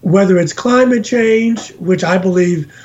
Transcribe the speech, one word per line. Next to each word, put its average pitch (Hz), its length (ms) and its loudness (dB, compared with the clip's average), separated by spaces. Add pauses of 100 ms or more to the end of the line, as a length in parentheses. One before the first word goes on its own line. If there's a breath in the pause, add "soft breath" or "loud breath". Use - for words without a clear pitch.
whether 185 340 2
it's 170 160 -2
climate 247 500 0
change, 226 760 -2
which 180 260 -2
I 175 140 0
believe 175 520 0 (140 loud breath)